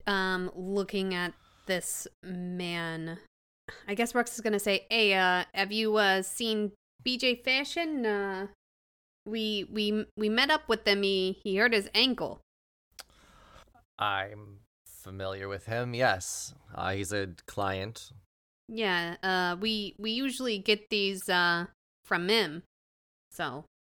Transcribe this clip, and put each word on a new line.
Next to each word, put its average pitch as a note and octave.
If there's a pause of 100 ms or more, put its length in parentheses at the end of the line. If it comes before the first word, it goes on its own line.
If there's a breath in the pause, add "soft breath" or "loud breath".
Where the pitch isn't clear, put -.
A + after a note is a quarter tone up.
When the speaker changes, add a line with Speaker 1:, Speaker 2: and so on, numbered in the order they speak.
Speaker 1:
um, F#3
looking F#3+
at F3 (340)
this - (160)
man. E3+ (680 loud breath)
I G3+
guess A#3
Rux A#3+
is A3+
gonna G#3
say, G3
"Hey, G#3+
uh, F3+
have G3
you, G#3+
uh, G3
seen G#3+ (300)
B B3
J B3
Fashion? C#4
Uh, G3+ (800)
we, G#3+
we, G#3+ (120)
we G#3+
met B3+
up D4+
with A3+
them. G3+
He, F#3+
he F#3+
hurt A#3
his G3
ankle." A#3 (1600 loud breath)
Speaker 2:
I'm G2+ (260)
familiar F#2+
with G2
him, A#2+
yes. A2+ (200)
Uh, -
he's G2
a G2+ (180)
client G2 (640)
Speaker 1:
Yeah, F3
uh, F3+
we, G#3+
we A3
usually B3
get G#3
these, G3
uh, F3 (400)
from F3
him. F3 (640)
So, D3 (180)